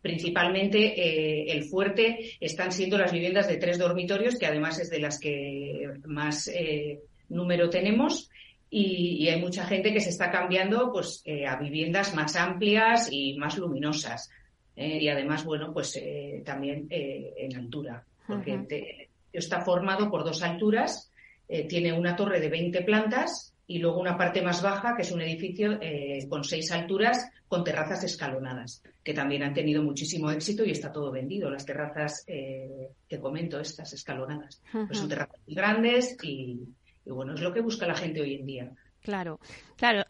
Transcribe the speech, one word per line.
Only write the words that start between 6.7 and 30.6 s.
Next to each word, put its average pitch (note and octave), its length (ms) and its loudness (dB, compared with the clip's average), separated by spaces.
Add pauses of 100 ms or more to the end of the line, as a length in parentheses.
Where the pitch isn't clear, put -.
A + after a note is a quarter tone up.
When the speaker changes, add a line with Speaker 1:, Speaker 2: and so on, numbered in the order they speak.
Speaker 1:
número F3 420 2
tenemos, G#3+ 600 2 (400)
y, F3+ 560 2
y - 20 6
hay E3+ 140 4
mucha F3+ 240 -2
gente G#3+ 260 2
que F#3 80 4
se F3 120 0
está F3 200 0
cambiando, F#3+ 640 4
pues, - 320 -4
eh, D3 200 -2
a C3+ 120 -2
viviendas D#3+ 580 0
más D3+ 220 2
amplias G#3 720 6
y C#3 260 -2
más D3 200 -2
luminosas. D3+ 720 -2 (480)
Eh, D#3 240 -2
y D3 80 4
además, D3 340 0
bueno, D3+ 300 -4
pues, - 240 -4
eh, C#3+ 480 -8
también, C#3+ 440 -6
eh, C#3 460 -6
en C3 220 -8
altura, B2 480 -10 (200)
porque F#3 300 -4
Speaker 2:
Ujú. - 120 -6
Speaker 1:
te-, - 420 -10 (240)
está E3+ 260 -2
formado F#3+ 500 2
por D#3+ 140 0
dos E3 200 -2
alturas, G#3+ 680 2 (380)
eh, D#3+ 180 -2
tiene E3+ 240 2
una F3 240 2
torre G3+ 240 2
de D#3 80 2
veinte E3+ 360 0
plantas A3 720 2 (120)
y E3+ 140 -4
luego E3+ 200 2
una F3+ 180 0
parte F3+ 240 2
más F3 200 0
baja, G3+ 340 2
que G3+ 60 -2
es F3 100 -2
un E3+ 100 -2
edificio, F#3 600 0
eh, C#3 480 -6
con D3 140 -2
seis D#3 280 -2
alturas, G3 580 2 (180)
con F3 160 0
terrazas D#3 400 -2
escalonadas, C3 800 -6 (220)
que D3+ 100 -4
también C#3+ 300 0
han C#3+ 100 -2
tenido D3+ 300 2
muchísimo D3+ 480 0
éxito G#3 320 0